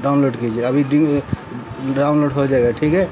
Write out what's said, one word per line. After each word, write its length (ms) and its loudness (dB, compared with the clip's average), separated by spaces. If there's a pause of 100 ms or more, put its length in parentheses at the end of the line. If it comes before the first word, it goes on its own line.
डाउनलोड 340 2
कीजिए, 260 -2
अभी 220 2
डि-, 360 2 (760)
डाउनलोड 360 2
हो 140 0
जाएगा, 240 2
ठीक 240 0
है। 180 2